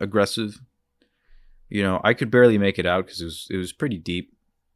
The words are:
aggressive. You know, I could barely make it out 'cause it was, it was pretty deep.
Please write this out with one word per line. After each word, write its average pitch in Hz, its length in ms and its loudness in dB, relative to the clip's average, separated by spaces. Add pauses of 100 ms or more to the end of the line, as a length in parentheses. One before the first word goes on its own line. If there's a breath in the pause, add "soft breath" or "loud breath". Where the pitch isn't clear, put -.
aggressive. 107 600 -2 (1080)
You 101 140 -2
know, 95 200 0
I 113 120 2
could 120 160 -6
barely 123 280 8
make 98 200 0
it 87 80 -2
out 92 200 0
'cause - 140 -16
it 85 60 -8
was, 78 240 -12
it 98 80 -6
was 90 140 -8
pretty 123 260 -6
deep. 87 360 -8 (420)